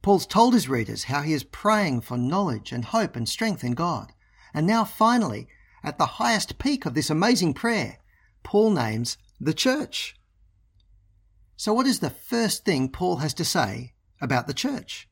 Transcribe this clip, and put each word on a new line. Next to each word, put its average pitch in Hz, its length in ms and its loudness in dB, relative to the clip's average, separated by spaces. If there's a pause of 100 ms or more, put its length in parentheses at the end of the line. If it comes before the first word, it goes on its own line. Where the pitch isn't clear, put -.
Paul's 196 240 4
told 233 280 6
his 185 140 4
readers 113 380 -2
how 139 160 -2
he 156 100 -2
is 147 140 -2
praying 196 560 0
for 123 160 -8
knowledge 139 560 -2
and 120 100 -6
hope 214 320 -2
and 113 140 -4
strength 220 340 -4
in 123 120 -2
God. 165 360 -6 (420)
And 151 140 0
now 226 160 4
finally, 214 640 0 (380)
at 151 120 -6
the 147 80 4
highest 226 540 -2
peak 277 260 -2
of 127 100 -4
this 151 140 0
amazing 170 440 2
prayer, 214 460 -2 (440)
Paul 214 280 4
names 117 460 -2 (220)
the 151 140 0
church. - 640 -2 (1400)
So - 180 -2
what 240 140 2
is 247 140 0
the 156 80 -2
first - 560 -2
thing 131 240 2
Paul 175 280 -2
has 147 180 -2
to 165 100 -4
say 123 480 -4 (260)
about 123 280 -2
the 143 60 -6
church? - 580 -6